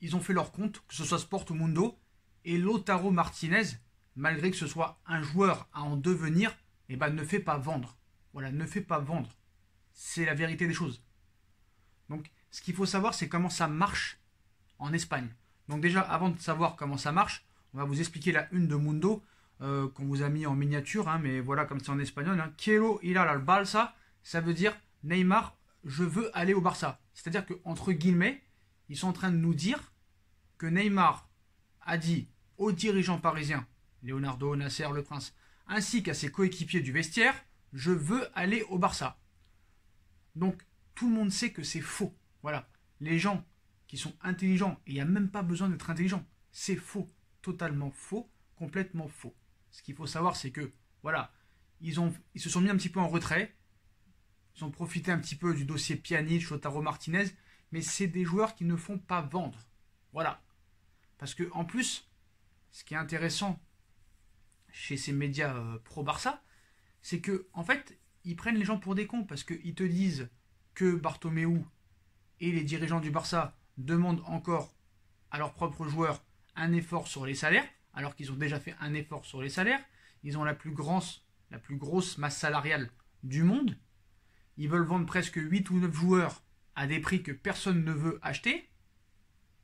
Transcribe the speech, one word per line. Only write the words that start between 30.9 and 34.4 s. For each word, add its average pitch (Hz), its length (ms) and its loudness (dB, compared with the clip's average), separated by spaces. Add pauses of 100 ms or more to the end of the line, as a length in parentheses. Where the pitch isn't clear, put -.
a 170 140 -2
dit 165 320 0 (300)
aux 202 140 2
dirigeants 185 460 2
parisiens, 151 480 0 (360)
Leonardo, 135 520 -2